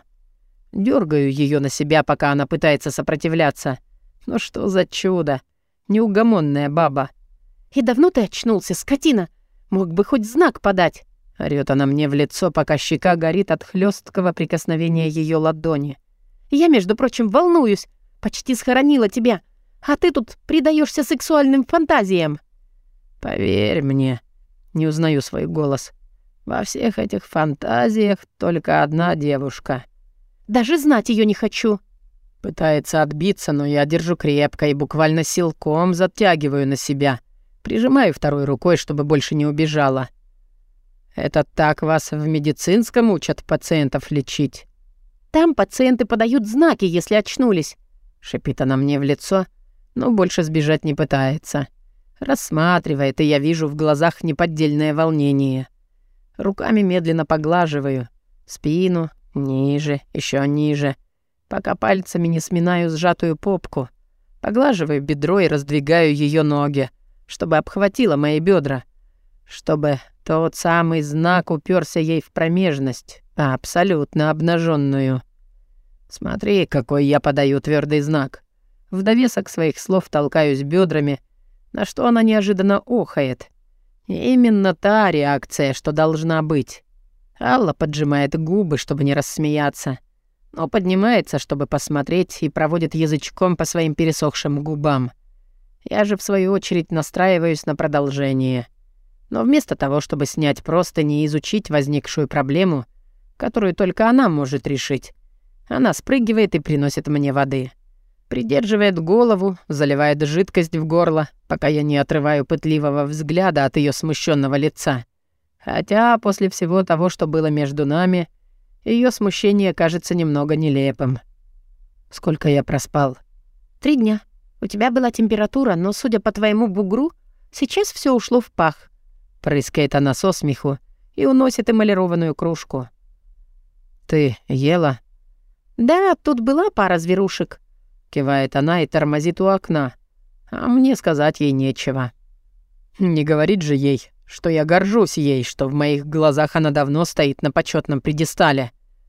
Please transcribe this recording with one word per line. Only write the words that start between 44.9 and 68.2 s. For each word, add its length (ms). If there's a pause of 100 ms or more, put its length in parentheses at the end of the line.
«Там 180
пациенты 520
подают 420
знаки, 380
если 300
очнулись», 600 (460)
шипит 400
она 160
мне 220
в 40
лицо, 440 (460)
но 160
больше 340
сбежать 420
не 80
пытается. 760 (540)
Рассматривает, 1000
и 60
я 140
вижу 280
в 80
глазах 480
неподдельное 680
волнение. 760 (680)
Руками 460
медленно 420
поглаживаю. 840 (380)
Спину, 640 (240)
ниже, 640 (140)
еще 320
ниже, 500 (540)
пока 260
пальцами 540
не 100
сминаю 500
сжатую 460
попку. 540 (500)
Поглаживаю 640
бедро 400
и 80
раздвигаю 640
ее 280
ноги, 460 (380)
чтобы 300
обхватила 580
мои 240